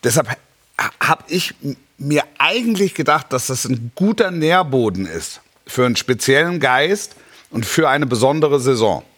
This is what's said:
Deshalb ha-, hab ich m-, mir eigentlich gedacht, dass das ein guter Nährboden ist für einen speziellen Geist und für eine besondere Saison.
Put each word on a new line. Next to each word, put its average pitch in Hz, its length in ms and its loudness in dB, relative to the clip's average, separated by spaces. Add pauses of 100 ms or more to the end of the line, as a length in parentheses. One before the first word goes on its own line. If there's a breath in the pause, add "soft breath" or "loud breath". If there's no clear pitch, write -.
Deshalb 117 260 0
ha-, - 600 -10 (100)
hab - 280 -2
ich 175 340 -4
m-, 139 140 -8 (220)
mir 147 260 0 (160)
eigentlich 202 560 0
gedacht, 147 360 0
dass 127 160 -2
das 131 180 -4
ein 117 300 -4
guter 202 360 0
Nährboden 139 760 0
ist 82 340 -10 (280)
für 127 180 0
einen 123 100 0
speziellen 147 640 2
Geist 143 560 0 (360 loud breath)
und 110 140 -4
für 151 240 0
eine 143 180 2
besondere 139 520 2
Saison. 110 440 0 (140)